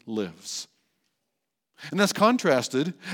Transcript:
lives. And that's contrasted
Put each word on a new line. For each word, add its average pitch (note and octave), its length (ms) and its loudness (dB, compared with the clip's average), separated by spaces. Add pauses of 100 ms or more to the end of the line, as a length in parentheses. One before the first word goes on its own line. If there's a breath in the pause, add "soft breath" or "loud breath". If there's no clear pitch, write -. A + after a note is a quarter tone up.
lives. G#2 600 -8 (1200 loud breath)
And E3 80 -4
that's G3 140 2
contrasted F3 800 2 (200 loud breath)